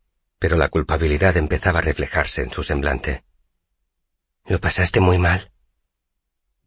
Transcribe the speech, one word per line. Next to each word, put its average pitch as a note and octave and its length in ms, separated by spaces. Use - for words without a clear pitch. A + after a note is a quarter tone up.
pero E2+ 180
la D2 120
culpabilidad D#2+ 680
empezaba E2 420
a - 40
reflejarse D2 580
en - 100
su - 120
semblante. C#2 600
«¿Lo F#2+ 140
pasaste - 400
muy F2+ 200
mal?» F2 320